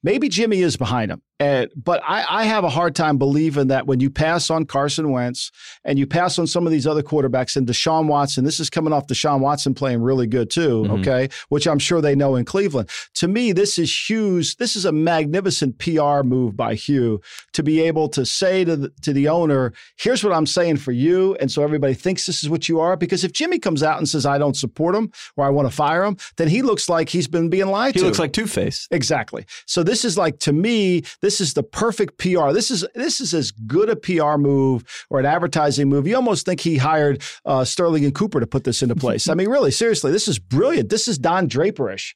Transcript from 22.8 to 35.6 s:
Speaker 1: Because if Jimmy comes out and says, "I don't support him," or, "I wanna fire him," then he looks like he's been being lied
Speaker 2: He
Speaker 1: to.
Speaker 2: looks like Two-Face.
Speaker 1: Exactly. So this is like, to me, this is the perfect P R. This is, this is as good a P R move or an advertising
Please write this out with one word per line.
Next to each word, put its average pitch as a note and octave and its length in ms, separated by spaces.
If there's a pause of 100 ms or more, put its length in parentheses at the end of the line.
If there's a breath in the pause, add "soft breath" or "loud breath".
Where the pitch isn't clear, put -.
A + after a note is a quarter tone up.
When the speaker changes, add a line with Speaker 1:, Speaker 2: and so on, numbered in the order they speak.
Speaker 1:
Because F3+ 280
if F3+ 100
Jimmy F4 260
comes D#3 240
out D#3+ 140
and D#3 100
says, C#3+ 180
"I C#3 120
don't C#3+ 180
support E3 400
him," G#3+ 160 (260 loud breath)
or, C#3+ 80
"I C#3 40
wanna C#3 200
fire D#3 340
him," G3+ 140 (200 loud breath)
then E3 100
he G3+ 140
looks A3+ 280
like D#3+ 200
he's E3+ 180
been E3 220
being F#3+ 180
lied A3 260
Speaker 2:
He F#3 60
Speaker 1:
to. F#3 60
Speaker 2:
looks - 140
like D#3 140
Two-Face. - 580
Speaker 1:
Exactly. C#3 540 (200 loud breath)
So - 180
this G#3+ 220
is F#3+ 120
like, D#3+ 220
to D3 140
me, F#3+ 500 (180 loud breath)
this G3+ 200
is D#3 120
the C#3+ 100
perfect G#3+ 540
P F#3 180
R. D3 180
This A#3 180
is, F3+ 140 (100)
this C4+ 240
is C4+ 140
as D3+ 180
good C#3 380
a A3 60
P F#3 240
R D3+ 180
move C3+ 460 (260 loud breath)
or C#3 100
an C3 60
advertising D3 640